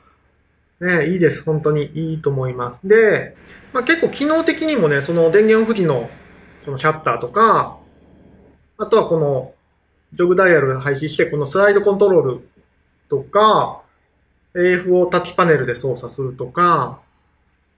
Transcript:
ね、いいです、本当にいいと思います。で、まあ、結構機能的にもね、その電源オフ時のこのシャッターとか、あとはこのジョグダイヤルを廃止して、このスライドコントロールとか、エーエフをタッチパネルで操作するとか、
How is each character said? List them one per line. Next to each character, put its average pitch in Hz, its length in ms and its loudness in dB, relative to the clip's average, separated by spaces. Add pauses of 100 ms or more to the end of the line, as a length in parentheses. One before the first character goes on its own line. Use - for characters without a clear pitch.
(800)
ね、 175 260 0
い 180 80 -2
い 180 40 -4
で 156 120 4
す、 - 120 -12
本 156 180 -2
当 151 100 0
に 147 220 -2
い 160 220 -6
い 156 60 -10
と 147 80 -2
思 131 200 -4
い 123 40 -8
ま 123 180 -8
す。 - 140 -20
で、 208 520 2 (340)
ま 254 100 -4
あ、 - 20 -8
結 330 180 0
構 240 80 0
機 - 160 -6
能 320 180 0
的 330 220 -2
に 311 100 -2
も 175 120 0
ね、 143 140 0
そ 165 120 -6
の 165 180 2
電 208 140 4
源 220 180 4
オ - 20 0
フ 226 80 -2
時 196 120 0
の 127 240 -2 (540)
こ 143 80 -12
の 135 60 -10
シ - 80 -6
ャ 156 80 2
ッ - 100 -10
タ 131 120 0
ー - 40 -8
と - 100 -8
か、 196 500 0 (960)
あ 208 80 -6
と 220 120 2
は 185 120 0
こ 165 100 0
の 139 340 -2 (600)
ジ 175 100 -2
ョ 175 40 2
グ 180 80 4
ダ 190 120 4
イ 175 40 4
ヤ 156 100 4
ル 135 160 -2
を - 20 -8
廃 139 140 -4
止 147 140 -6
し 147 100 -8
て、 - 80 2
こ 151 120 -6
の 143 80 -2
ス 160 120 -4
ラ 202 120 4
イ 202 40 2
ド 202 80 2
コ 202 120 2
ン 196 40 -2
ト 202 100 2
ロ 180 140 4
ー 135 40 -2 (140)
ル - 100 -20 (600)
と 139 120 -4
か、 208 600 0 (720)
エ 180 40 -6
ー 180 140 2
エ 180 40 0
フ 180 220 0
を 175 80 2
タ 180 100 -2
ッ 165 40 0
チ - 120 -12
パ 180 120 2
ネ 156 120 4
ル 127 80 -2
で 120 100 -4
操 127 220 -6
作 120 160 -16
す - 80 -12
る 127 120 -8
と 123 120 -10
か、 143 560 -2 (760)